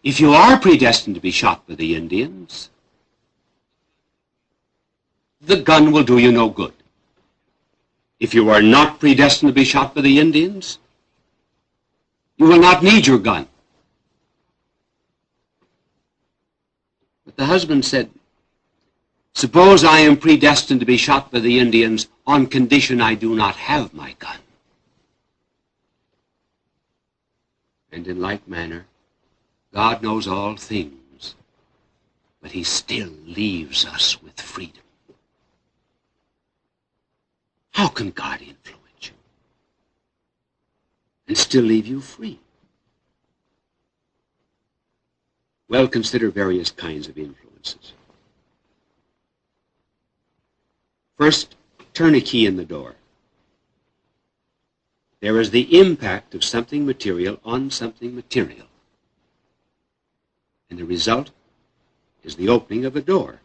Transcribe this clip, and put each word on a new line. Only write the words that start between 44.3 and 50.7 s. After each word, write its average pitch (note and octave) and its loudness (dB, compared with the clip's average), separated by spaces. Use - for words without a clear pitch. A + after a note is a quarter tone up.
Well, B2+ 0
consider A2+ -4
various F#2 -6
kinds D#2 -14
of D2+ -20
influences. - -20